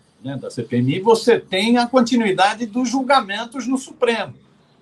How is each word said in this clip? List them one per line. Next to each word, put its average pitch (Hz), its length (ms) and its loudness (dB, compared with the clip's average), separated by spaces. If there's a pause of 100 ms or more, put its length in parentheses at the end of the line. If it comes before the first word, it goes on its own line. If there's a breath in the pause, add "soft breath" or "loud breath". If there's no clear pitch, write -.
(220)
né, 131 160 -8
da - 120 -12
C 151 120 -8
P - 160 -4
M 131 180 0
I, 190 40 -4
você 220 380 4
tem 214 380 0
a 240 100 2
continuidade 226 800 2
dos 240 240 -4
julgamentos 240 800 -2
no 262 100 0
Supremo, 233 580 -4 (480)